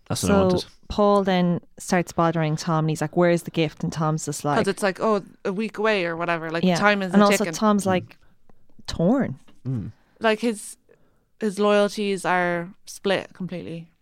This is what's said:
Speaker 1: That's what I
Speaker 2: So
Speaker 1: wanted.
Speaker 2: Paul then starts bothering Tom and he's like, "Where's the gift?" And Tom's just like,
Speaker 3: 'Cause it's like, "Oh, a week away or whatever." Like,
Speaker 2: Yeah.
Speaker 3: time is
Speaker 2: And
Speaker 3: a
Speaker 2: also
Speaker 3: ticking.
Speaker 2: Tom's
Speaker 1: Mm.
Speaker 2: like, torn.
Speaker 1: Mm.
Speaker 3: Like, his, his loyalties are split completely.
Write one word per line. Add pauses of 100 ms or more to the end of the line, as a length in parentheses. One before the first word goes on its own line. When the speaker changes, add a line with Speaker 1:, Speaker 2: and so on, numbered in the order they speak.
Speaker 1:
That's
what
I
Speaker 2:
So
Speaker 1:
wanted. (240)
Speaker 2:
Paul
then (180)
starts
bothering
Tom
and
he's
like,
"Where's
the
gift?"
And
Tom's
just
like,
Speaker 3:
'Cause
it's
like,
"Oh, (220)
a
week
away
or
whatever."
Like,
Speaker 2:
Yeah.
Speaker 3:
time
is
Speaker 2:
And
Speaker 3:
a
Speaker 2:
also
Speaker 3:
ticking.
Speaker 2:
Tom's
Speaker 1:
Mm.
Speaker 2:
like, (680)
torn. (280)
Speaker 1:
Mm. (280)
Speaker 3:
Like,
his, (600)
his
loyalties
are (160)
split
completely. (120)